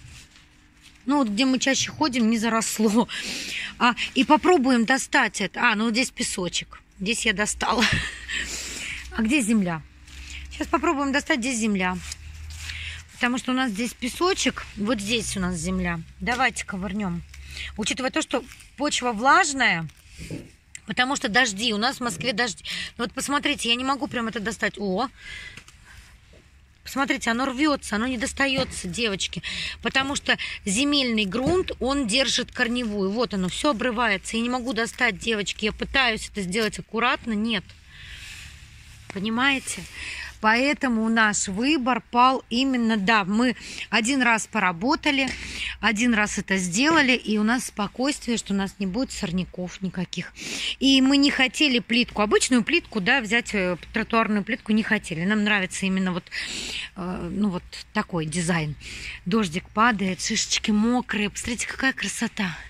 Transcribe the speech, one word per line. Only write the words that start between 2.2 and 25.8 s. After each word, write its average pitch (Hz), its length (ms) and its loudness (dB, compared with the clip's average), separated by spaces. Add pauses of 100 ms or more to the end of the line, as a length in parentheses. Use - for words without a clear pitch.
не 233 80 4
заросло. 220 720 2 (680)
А, 240 160 4 (200)
и 254 100 4
попробуем 277 600 6
достать 254 560 2
это. 190 200 -4
А, 233 140 4
ну, 208 100 0
вот 233 80 2
здесь 240 180 2
песочек. - 720 -6 (200)
Здесь 220 260 0
я 220 60 2
достала. 208 520 0
<laughs> 202 100 2 (1200)
А - 60 -2
где 240 220 2
земля? 185 400 2 (720)
Сейчас - 160 -6
попробуем 285 440 0
достать, 285 280 0
здесь 247 180 -2
земля. 190 380 0 (1160)
Потому 247 240 0
что 254 140 -4
у - 20 0
нас 262 160 0
здесь 214 240 -4
песочек, - 680 -2 (120)
вот 208 240 -2
здесь 208 360 -2
у 202 40 -4
нас 180 160 -2
земля. 175 440 -2 (200)
Давайте 240 460 -2
ковырнем. 190 560 -4 (540)
Учитывая 254 340 -4
то, 320 100 0
что 277 240 -2 (320)
почва 254 360 0
влажная, 247 760 4 (1000)
потому 254 300 0
что - 120 -2
дожди, 226 440 2
у 208 60 0
нас 240 180 0
в - 40 -8
Москве 240 320 -4
дожди. 233 320 -2 (340)
Ну 233 60 -2
вот - 80 -4
посмотрите, 277 580 0
я 240 60 2
не 254 80 -4
могу 269 240 -2
прям 233 200 -2
это 226 120 -6
достать. 208 380 -4
О! 208 300 -2 (1800)